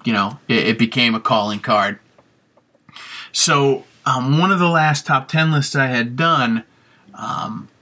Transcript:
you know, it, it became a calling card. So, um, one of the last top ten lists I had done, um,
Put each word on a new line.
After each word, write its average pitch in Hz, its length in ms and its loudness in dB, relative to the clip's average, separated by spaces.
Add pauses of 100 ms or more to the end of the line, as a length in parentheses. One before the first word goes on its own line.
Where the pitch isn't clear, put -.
you 117 80 0
know, 104 340 -2
it, 113 220 0
it 110 100 0
became 117 340 0
a 113 60 -4
calling 104 400 0
card. 107 400 -2 (1300)
So, 139 520 2 (220)
um, 131 340 2
one 190 120 2
of 185 80 2
the 175 100 4
last 156 360 2
top 139 220 -2
ten 160 240 0
lists 147 240 0
I 135 120 2
had 120 280 -2
done, 131 480 0 (500)
um, 110 540 -10 (140)